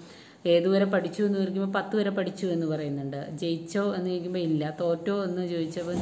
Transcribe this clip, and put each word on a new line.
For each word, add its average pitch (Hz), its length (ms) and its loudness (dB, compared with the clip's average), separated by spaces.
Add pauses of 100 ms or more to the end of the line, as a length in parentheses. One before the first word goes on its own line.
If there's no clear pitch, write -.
(460)
ഏതുവരെ 185 380 6
പഠിച്ചു 196 380 0
എന്ന് 202 160 2
ചോദിക്കുമ്പോൾ 196 420 0
പത്ത് 190 160 -4
വരെ 202 140 2
പഠിച്ചു 196 360 -2
എന്ന് 165 200 0
പറയുന്നുണ്ട്. 143 640 -4
ജയിച്ചോ 170 640 -2
എന്ന് 180 160 -2
ചോദിക്കുമ്പോൾ 180 280 -2
ഇല്ല. 156 420 0
തോറ്റോ 175 440 0
എന്ന് 180 240 -2
ചോദിച്ചപ്പോൾ 170 540 -2